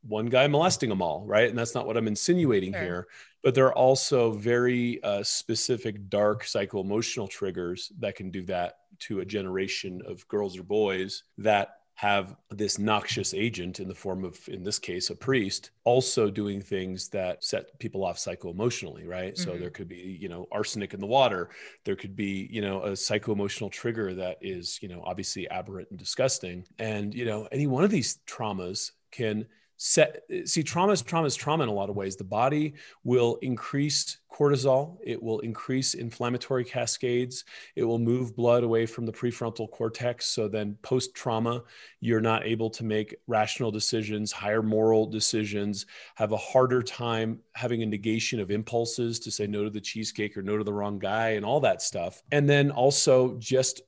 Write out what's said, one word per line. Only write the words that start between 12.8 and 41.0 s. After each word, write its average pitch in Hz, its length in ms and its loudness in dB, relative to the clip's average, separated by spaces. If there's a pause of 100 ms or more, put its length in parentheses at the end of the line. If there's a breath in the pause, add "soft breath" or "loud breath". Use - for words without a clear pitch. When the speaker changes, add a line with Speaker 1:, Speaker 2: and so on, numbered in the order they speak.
Speaker 1:
agent 95 460 -2
in 95 80 -6
the 92 80 -8
form 92 300 -6
of, 82 120 -10 (120)
in 95 140 -10
this 104 160 -4
case, 90 300 -4
a 92 60 -6
priest, 120 560 0 (140)
also 123 440 4
doing 101 320 -2
things 92 480 -4
that 92 340 -2
set - 360 -4
people 98 240 -4
off 87 160 -2
psycho-emotionally, 90 840 -4
right? 90 320 -6
So 90 140 -4
Speaker 2:
Mm-hmm. 87 80 -6
Speaker 1:
there 87 100 -6
could 87 180 -12
be, 90 320 -12
you 95 80 -8
know, 87 240 -10
arsenic 104 420 -4
in 98 60 -10
the 101 80 -6
water. 113 420 4 (360 loud breath)
There 98 100 0
could 98 200 -12
be, 98 360 -4
you 110 100 -4
know, 98 220 -2
a 98 120 -2
psycho-emotional 101 720 -2
trigger 110 460 -4
that 92 260 -6
is, 90 400 -8
you 101 80 -10
know, 87 160 -12
obviously 92 440 -6
aberrant 95 420 -8
and 92 80 -12
disgusting. 92 680 -2 (120)
And, 104 360 -4
you 120 120 -4
know, 107 280 -4
any 143 140 0
one 135 180 4
of 202 60 4
these 156 360 0
traumas 98 640 -6 (200)
can 110 340 -2 (360 soft breath)
set, - 420 4 (200)
see, - 180 0
trauma 185 300 2
is, 190 100 2
trauma 165 240 0
is 131 120 0
trauma 151 260 0
in 113 60 0
a 104 40 -2
lot 101 160 -2
of 101 60 -6
ways. 98 220 -4
The 98 80 -10
body 139 480 0 (320 loud breath)
will 120 320 4
increase 139 800 -2 (120)
cortisol. 143 720 2
It 117 220 -6
will 110 160 -2
increase 127 540 -2
inflammatory 123 720 -2
cascades. 123 800 -2 (320 loud breath)
It 120 80 2
will 117 120 2
move 120 380 0
blood 120 300 4
away 113 200 4
from 117 200 -6
the 110 80 -6
prefrontal 117 580 -4
cortex. 117 540 -4
So 107 240 0
then 104 320 -4
post-trauma, 120 840 0 (380 loud breath)